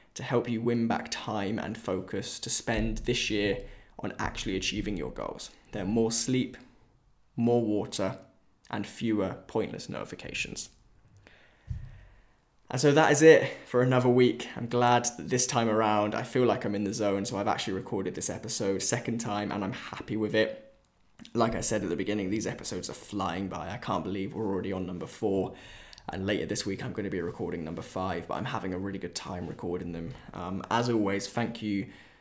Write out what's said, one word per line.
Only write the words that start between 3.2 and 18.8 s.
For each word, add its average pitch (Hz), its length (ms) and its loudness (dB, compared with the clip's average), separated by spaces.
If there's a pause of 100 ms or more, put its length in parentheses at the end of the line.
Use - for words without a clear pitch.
year 101 300 2 (400)
on 98 200 -6
actually - 380 -4
achieving 98 400 -2
your 65 140 -4
goals. - 400 -8 (220)
They're 101 120 -4
more 113 280 2
sleep, - 440 0 (800)
more 117 260 4
water, 104 560 0 (520)
and 104 160 -4
fewer 107 500 0 (100)
pointless - 440 -4
notifications. - 800 -8 (2000)
And 127 100 0
so 143 120 8
that 143 200 8
is 143 80 4
it 160 320 12 (140)
for 123 160 4
another 127 260 6
week. 123 480 6
I'm 120 120 -4
glad 120 360 6
that - 240 -4
this 123 180 2
time 117 220 2
around, 107 460 4
I - 80 -2
feel 127 240 2
like - 180 2
I'm 104 100 -2
in 101 100 0
the 101 100 -2
zone, 98 320 0
so 101 100 -4
I've 101 100 -2
actually - 280 0
recorded 95 400 -4
this - 160 -4
episode 98 520 -2